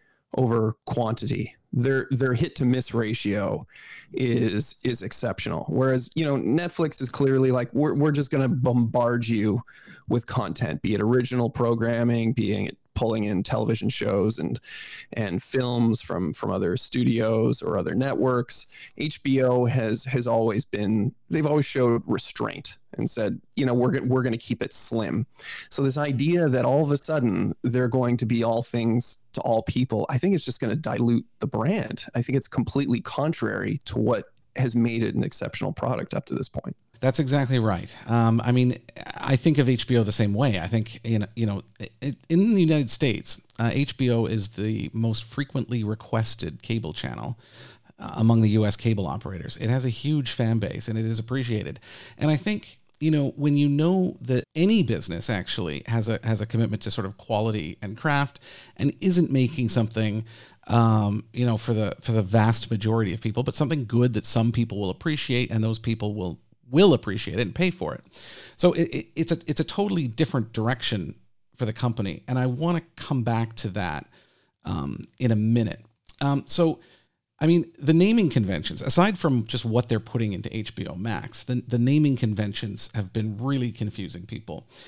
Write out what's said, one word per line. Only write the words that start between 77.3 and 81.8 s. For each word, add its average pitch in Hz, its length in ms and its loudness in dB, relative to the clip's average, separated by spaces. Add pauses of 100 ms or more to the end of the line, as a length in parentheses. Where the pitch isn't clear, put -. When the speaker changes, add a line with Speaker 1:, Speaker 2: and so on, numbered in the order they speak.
Speaker 2:
I 156 80 2
mean, 170 320 4
the 151 140 2
naming 190 380 6
conventions, 92 500 0
aside 190 380 4
from 127 260 2
just 113 200 -6
what 120 240 2
they're 113 120 2
putting 110 320 -2
into 85 240 -6
H 107 180 -6
B - 120 -8
O 76 80 -10
Max, 98 500 -6
the, 123 240 -2
the 120 100 0
naming 139 380 4